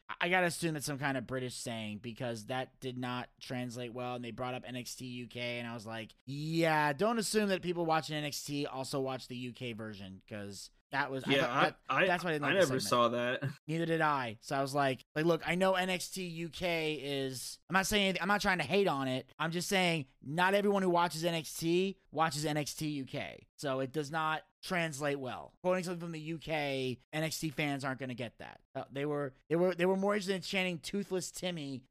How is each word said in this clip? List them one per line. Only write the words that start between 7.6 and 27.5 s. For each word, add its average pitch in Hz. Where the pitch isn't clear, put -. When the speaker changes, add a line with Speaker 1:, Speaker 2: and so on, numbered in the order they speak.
Speaker 1:
people 170
watching 156
N 151
X -
T 143
also 131
watch 131
the 127
U 123
K 123
version," 101
'cause 101
that 135
was, 135
I 139
Speaker 2:
Yeah, 135
Speaker 1:
thought 131
that, 156
Speaker 2:
I, 139
I, 196
Speaker 1:
that's 175
why 180
I 160
didn't 147
Speaker 2:
I -
Speaker 1:
like 170
the 196
Speaker 2:
never 131
Speaker 1:
segment. -
Speaker 2:
saw 120
that. 120
<laughs> -
Speaker 1:
Neither 165
did 160
I. 131
So -
I 139
was 135
like, 139
like, 151
look, 165
I 165
know 190
N 185
X 180
T 190
U 170
K 160
is, 135
I'm 170
not 190
saying 208
anything, 185
I'm 185
not 202
trying 185
to 151
hate 185
on 139
it. 131
I'm 165
just 170
saying 175
not 180
everyone 202
who 185
watches 170
N 170
X 160
T 175
watches 151
N 151
X 147
T 156
U 143
K. 95
So 135
it 135
does 147
not 156
translate 147
well. 104
Quoting 180
something 175
from 170
the 156
U 156
K, 135
N 156
X 156
T 160